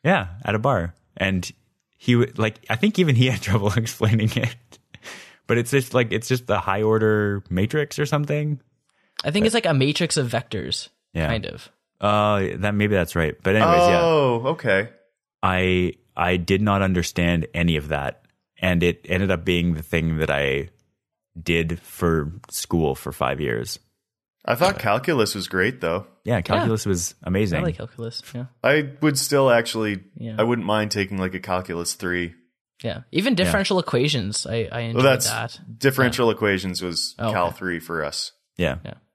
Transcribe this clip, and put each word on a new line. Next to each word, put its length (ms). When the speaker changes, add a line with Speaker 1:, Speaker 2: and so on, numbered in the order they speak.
Speaker 1:
Yeah, 240
at 100
a 40
bar. 340
And 340
he 160
w-, 240
like, 220
I 80
think 220
even 160
he 100
<laughs> 40
had 120
trouble 320
explaining 640
it. 180
But 100
it's 140
just, 220
like, 200
it's 160
just 180
the 120
high 240
order 680
matrix 500
or 60
something. 560
Speaker 2:
I 60
think 120
Speaker 1:
But 40
Speaker 2:
it's 80
like 100
a 80
matrix 420
of 160
vectors, 580
Speaker 1:
Yeah. 140
Speaker 2:
kind 180
of. 240
Speaker 1:
Uh, 600
that, 160
maybe 200
that's 200
right. 280
But 120
anyways, 240
yeah. 220
Speaker 3:
Oh, 460
okay. 420
Speaker 1:
I, 500
I 220
did 240
not 220
understand 680
any 240
of 120
that. 340
And 260
it 260
ended 220
up 120
being 300
the 100
thing 340
that 140
I 380
did 400
for 500
school 460
for 160
five 300
years. 380
Speaker 3:
I 100
thought 200
Speaker 1:
But 80
Speaker 3:
calculus 520
was 120
great, 340
though. 240
Speaker 1:
Yeah, 120
Speaker 2:
Yeah. 60
Speaker 1:
calculus 440
was 380
amazing. 360
Speaker 2:
I 40
like 140
calculus, 440
yeah. 120
Speaker 3:
I 260
would 160
still 340
actually, 520
Speaker 2:
Yeah. 240
Speaker 3:
I 40
wouldn't 240
mind 240
taking, 260
like, 160
a 60
calculus 560
three. 400
Speaker 2:
Yeah. 180
Even 220
Speaker 1:
Yeah. 120
Speaker 2:
differential 340
equations, 680
I, 240
I 100
enjoyed 220
Speaker 3:
Well, 80
that's 180
Speaker 2:
that. 300
Speaker 3:
differential 480
Speaker 2:
Yeah. 60
Speaker 3:
equations 480
was 380
Speaker 2:
Oh, 120
Speaker 3:
Cal 160
Speaker 2:
okay. 100
Speaker 3:
three 220
for 240
us. 280
Speaker 1:
Yeah. 280
Speaker 2:
Yeah. 100